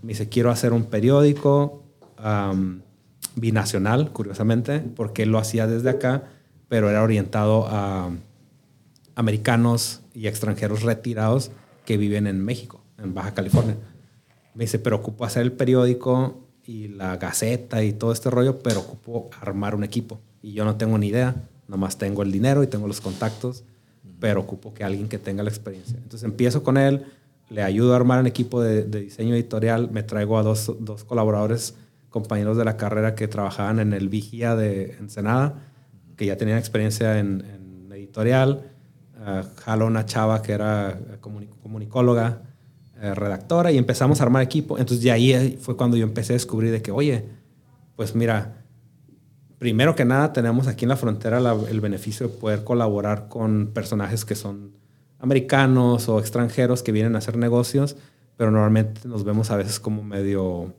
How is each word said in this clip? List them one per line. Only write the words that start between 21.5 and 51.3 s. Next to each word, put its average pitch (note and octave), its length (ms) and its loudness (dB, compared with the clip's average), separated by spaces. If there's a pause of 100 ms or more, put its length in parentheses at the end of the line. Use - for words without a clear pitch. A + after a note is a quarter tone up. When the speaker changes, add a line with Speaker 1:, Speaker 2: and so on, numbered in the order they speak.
Speaker 1:
nomás F#2+ 300 -4
tengo G2+ 260 -2
el G2 80 -2
dinero C3 320 2
y - 20 -2
tengo G#2 220 -4
los G2+ 120 -8
contactos, A2+ 640 -6 (420)
Speaker 2:
Ujú. F#2 140 -20
Speaker 1:
pero G2+ 220 0
ocupo F#2+ 340 -10
que G#2+ 80 -12
alguien G2+ 260 -6
que G#2+ 100 -6
tenga G2+ 260 -6
la G#2+ 60 -2
experiencia". G2+ 460 -10
Entonces A#2 280 -14
empiezo B2 400 0
con C3+ 120 4
él, C#3 280 4 (440)
le G#2+ 140 -6
ayudo G#2+ 300 4
a B2 40 6
armar B2+ 240 6
un C3 60 4
equipo A#2+ 340 -2
de, A2 240 2
de G#2+ 160 -4
diseño A2+ 340 -2
editorial. A2+ 580 0
Me G#2+ 100 -4
traigo G#2+ 360 0
a G#2+ 40 2
dos, A2 380 0
dos G#2+ 240 -10
colaboradores, A2 720 0 (360)
compañeros G#2+ 460 -2
de A#2 80 2
la A2 120 0
carrera G#2+ 380 0
que A2 140 -4
trabajaban G#2 500 -2
en G#2+ 140 2
El G2 160 -2
Vigía A2 480 -2
de G2 420 -2
Ensenada, A2+ 560 -2 (600)
que G#2+ 100 -4
ya G2 100 -2
tenían A2 220 0
experiencia A2 600 0
en, G2 260 -2
en F#2+ 480 -18
editorial. A#2+ 720 0 (560)
Ah, G2 240 -6 (140)
jalo A2 280 0
a A2+ 40 2
una A2+ 180 0
chava A2 360 0
que G#2+ 100 -4
era G#2 460 -2 (220)
comuni-, G#2 280 -16 (140)
comunicóloga, A2+ 800 0 (580)
eh, G2+ 140 -4
redactora, G#2 560 0
y C#3+ 80 6
empezamos B2+ 420 4
a C3 40 6
armar B2+ 180 6
equipo. C3 360 0
Entonces, A#2+ 260 0
de B2 80 8
ahí, A#2+ 200 6
eh, B2+ 280 2
fue B2 160 -6
cuando A#2+ 200 4
yo A2+ 80 4
empecé A2 280 -2
a - 20 4
descubrir A2+ 380 0
de A2 100 -2
que, G#2+ 80 -8
oye, A#2+ 340 0 (720)
pues A2 220 -6
mira, A2+ 480 0 (920)
primero B2 360 4
que C3 100 2
nada, C#3 280 4
tenemos A#2+ 340 2
aquí A#2+ 180 -2
en A#2 60 2
la C3+ 60 2
frontera A2+ 440 0